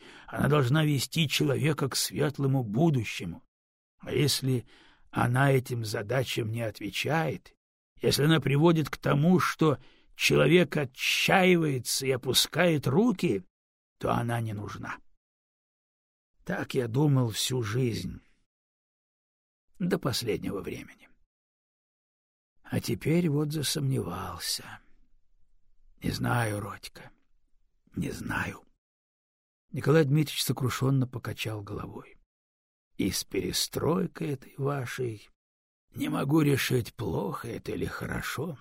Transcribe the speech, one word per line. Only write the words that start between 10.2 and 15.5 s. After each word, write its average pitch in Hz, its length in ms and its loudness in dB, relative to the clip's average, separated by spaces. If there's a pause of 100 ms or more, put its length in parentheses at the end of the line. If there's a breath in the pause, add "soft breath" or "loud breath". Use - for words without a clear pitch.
отчаивается 160 1300 2
и 131 60 2
опускает 139 760 2
руки, 170 560 2 (560)
то - 120 -2
она 117 300 0
не 110 120 -4
нужна. 107 440 -10 (1500)